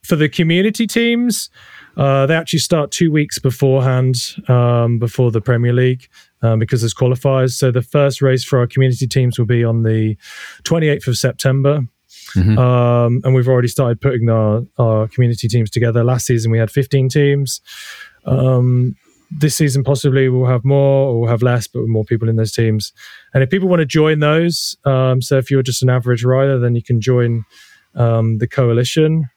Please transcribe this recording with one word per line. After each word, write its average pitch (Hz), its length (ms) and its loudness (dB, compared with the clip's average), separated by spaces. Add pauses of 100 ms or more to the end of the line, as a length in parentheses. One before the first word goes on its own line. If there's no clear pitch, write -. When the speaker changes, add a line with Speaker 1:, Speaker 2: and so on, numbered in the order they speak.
Speaker 1:
for - 120 -2
the 151 140 0
community 185 560 0
teams, 233 640 -2 (480)
uh, 139 300 2
they 160 80 2
actually 160 240 -2
start 151 320 -2
two 165 200 0
weeks 151 280 -2
beforehand, 131 960 0 (120)
um, 120 520 2
before 120 320 0
the 110 100 0
Premier 120 320 0
League, 127 340 0 (360)
um, 113 160 2
because 110 220 -2
there's 113 120 -2
qualifiers. 131 600 0
So 131 180 0
the 123 100 0
first 139 400 0
race 131 220 2
for 131 160 0
our 120 80 0
community 131 400 0
teams 127 320 0
will 117 80 2
be 117 160 0
on 117 200 0
the 110 320 0 (480)
twenty-eighth 160 440 -2
of 120 100 -2
September. 139 640 0 (540)
Speaker 2:
Mm-hmm. 101 240 2
Speaker 1:
Um, 120 640 2
and 131 100 2
we've 127 140 2
already 123 200 2
started 117 340 -2
putting 120 280 0
our, 110 320 2 (160)
our 110 300 0
community 120 400 -2
teams 110 220 0
together. 117 340 0
Last 123 240 -2
season, 113 240 0
we 113 80 2
had 110 120 0
fifteen 131 380 0
teams. 143 500 0 (680)
Um, 127 680 0 (360)
this 151 240 -2
season, 139 280 0
possibly 135 460 0
we'll 127 200 0
have 123 160 0
more 139 440 2
or 117 120 0
we'll 117 80 0
have 117 140 0
less, 120 240 0
but - 140 -8
with 110 80 -4
more 110 160 0
people 113 240 -2
in 113 60 0
those 110 160 -2
teams. 110 420 -2 (400)
And 135 100 2
if 127 60 -2
people 190 200 0
wanna 170 160 2
join 156 340 2
those, 160 560 0 (100)
um, 131 360 2
so 135 160 0
if 131 140 -2
you're 135 120 2
just 127 200 -4
an 127 60 2
average 123 340 0
rider, 131 360 2
then 120 160 0
you 113 80 -4
can 117 180 -2
join, 120 440 0 (500)
um, 113 420 0
the 117 100 -4
coalition. 135 800 0 (120)